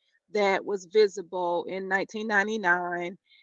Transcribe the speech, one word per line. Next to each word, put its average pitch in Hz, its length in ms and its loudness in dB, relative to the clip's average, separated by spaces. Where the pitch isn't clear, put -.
that 196 320 2
was 185 220 -6
visible 180 800 0
in 190 240 -8
nineteen 196 380 -4
ninety-nine. 180 880 0